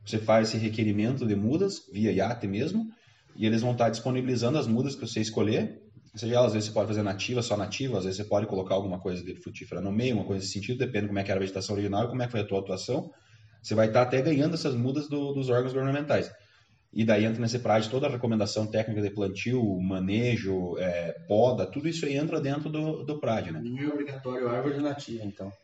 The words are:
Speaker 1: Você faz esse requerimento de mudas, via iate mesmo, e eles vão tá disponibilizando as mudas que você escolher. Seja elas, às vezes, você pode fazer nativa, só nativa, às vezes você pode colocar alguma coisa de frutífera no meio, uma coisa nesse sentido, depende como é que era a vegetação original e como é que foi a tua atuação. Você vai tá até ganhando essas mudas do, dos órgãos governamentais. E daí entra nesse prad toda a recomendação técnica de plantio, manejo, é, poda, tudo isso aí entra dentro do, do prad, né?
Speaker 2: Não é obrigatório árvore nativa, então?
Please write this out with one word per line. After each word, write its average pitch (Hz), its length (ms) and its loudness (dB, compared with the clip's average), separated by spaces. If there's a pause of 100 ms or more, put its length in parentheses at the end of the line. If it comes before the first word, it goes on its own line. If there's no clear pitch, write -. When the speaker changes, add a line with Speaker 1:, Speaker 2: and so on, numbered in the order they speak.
Speaker 1:
Você 113 140 -2
faz 113 300 6
esse 117 100 -2
requerimento 110 680 2
de 101 100 2
mudas, 156 400 2 (160)
via 104 180 2
iate 95 360 0
mesmo, 160 380 -2 (520)
e 110 100 0
eles 113 160 2
vão 123 120 2
tá 117 140 4
disponibilizando 127 720 0
as 127 80 0
mudas 123 280 2
que - 120 -10
você - 140 -4
escolher. 117 580 0 (380)
Seja 113 180 -2
elas, 123 140 6
às 104 60 2
vezes, 107 140 0
você - 60 -10
pode 104 140 2
fazer 107 140 0
nativa, 104 380 -2
só 107 160 0
nativa, 104 420 -2
às 92 60 -2
vezes 92 120 -2
você 104 80 -6
pode 104 220 0
colocar 95 280 -2
alguma 95 240 -2
coisa 90 240 -4
de 90 180 -10
frutífera - 400 -10
no 98 120 -2
meio, 120 240 2
uma 92 80 -2
coisa 95 160 -2
nesse - 120 -8
sentido, - 240 -4
depende 104 300 0
como 98 140 -2
é - 40 -2
que 104 60 -4
era 98 80 2
a - 20 0
vegetação 98 360 -2
original 101 280 0
e 120 40 -2
como 127 140 -2
é 120 40 0
que - 60 -8
foi 110 80 0
a 101 60 0
tua 98 120 0
atuação. 110 500 -4 (540)
Você - 120 -4
vai 110 180 6
tá - 100 6
até 131 180 4
ganhando 156 340 2
essas 151 200 0
mudas 135 340 0
do, 143 240 -2
dos 135 180 -2
órgãos 127 220 2
governamentais. 135 580 0 (640)
E 113 120 2
daí 110 200 6
entra 113 160 0
nesse 120 200 0
prad 110 280 2
toda 139 200 0
a - 20 0
recomendação 110 560 0
técnica 110 360 -2
de 101 80 0
plantio, 104 520 -2 (180)
manejo, 95 1000 0
é, 87 340 -2 (160)
poda, 107 420 4
tudo 143 180 -4
isso 160 180 -2
aí 139 100 0
entra 156 240 0
dentro 143 300 -2
do, 156 340 -2
do 147 160 -6
prad, 104 320 -2
né? 80 100 -6
Speaker 2:
Não 123 160 -6
é 147 80 -2
obrigatório 131 640 -4
árvore 135 300 -2
nativa, 123 460 -4
então? 98 280 -8 (120)